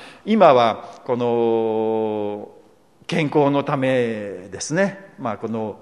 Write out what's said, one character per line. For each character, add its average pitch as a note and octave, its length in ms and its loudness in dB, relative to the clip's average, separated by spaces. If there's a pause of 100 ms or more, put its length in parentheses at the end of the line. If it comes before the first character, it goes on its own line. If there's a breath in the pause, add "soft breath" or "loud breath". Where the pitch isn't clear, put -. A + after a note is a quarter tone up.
(240 loud breath)
今 F#3+ 300 6
は A#2 500 0
こ B2 120 -2
の A2 1300 -2 (560)
健 D#3+ 200 -2
康 C#3+ 240 2
の C#3+ 140 0
た C#3+ 120 -4
め A2+ 760 -2
で - 80 -12
す - 140 -6
ね。 F#3+ 440 -2
ま A#2+ 140 -6
あ、 G#2 60 -8
こ A2+ 100 -8
の A2 340 -8